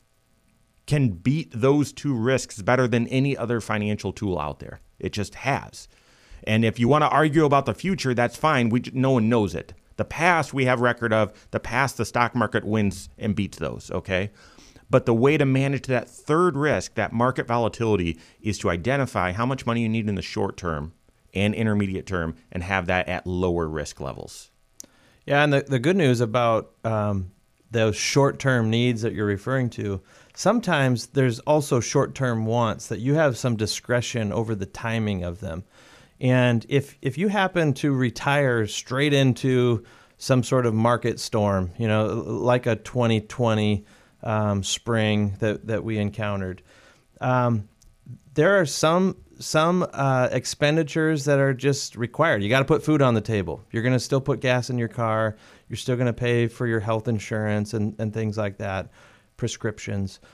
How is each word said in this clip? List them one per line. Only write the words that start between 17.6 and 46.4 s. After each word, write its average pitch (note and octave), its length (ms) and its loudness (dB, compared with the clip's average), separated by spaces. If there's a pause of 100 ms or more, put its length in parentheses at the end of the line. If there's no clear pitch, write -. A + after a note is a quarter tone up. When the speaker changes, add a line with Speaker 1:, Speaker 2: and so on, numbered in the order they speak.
Speaker 1:
is G#2 160 -4
to G2 120 0
identify G2 640 -2
how A2+ 140 -2
much C3 180 -4
money A#2 180 -2
you A2+ 60 0
need A2 200 -2
in G2+ 80 -2
the F#2 60 -4
short - 340 -6
term D#2+ 360 -6 (400)
and G2+ 220 0
intermediate G#2 520 0
term E2 280 -2 (180)
and F2+ 100 -6
have F#2 240 -2
that F2+ 220 0
at F2+ 180 -6
lower F2+ 420 0
risk D2+ 320 -8
levels. - 500 -12 (760)
Speaker 2:
Yeah, C#3+ 160 2
and D3 100 4
the, C#3 100 4
the C3+ 160 0
good D#3+ 180 2
news B2+ 240 4
about, A#2 520 0 (120)
um, G#2 460 -2 (400)
those A2 260 2
short-term C3 720 2
needs A#2 320 2
that A#2 120 -2
you're G#2 120 0
referring B2 440 -2
to, G2+ 300 -6 (360)
sometimes D3 720 2
there's B2+ 320 0
also C#3+ 400 2
short-term A#2+ 640 -2
wants A2+ 400 -2
that G2+ 140 -8
you C3+ 140 0
have D3 220 2
some A#2+ 200 -2
discretion A2 760 -2
over A2+ 220 -2
the F#2+ 120 -6
timing A2 580 -4
of F2 160 -8
them. E2+ 240 -10 (560)
And B2 480 2
if, C#3 340 0
if C#3 160 -2
you F#3+ 80 0
happen F#3 480 2
to C#3+ 180 0
retire B2+ 760 2
straight C#3 440 -2
into B2+ 720 2 (360)
some B2+ 260 2
sort B2+ 220 2
of A2+ 60 2
market A2+ 460 2
storm, G2 600 0
you A#2 100 0
know, G#2+ 200 2
l-, F2+ 80 -4
like A#2+ 500 0
a A2+ 100 0
twenty A2+ 440 0
twenty, G#2+ 640 0 (380)
um, G#2 400 0
spring G#2+ 800 0
that, G#2+ 260 -2
that A2 160 -4
we A2 160 -4
encountered, G2+ 640 -4 (580)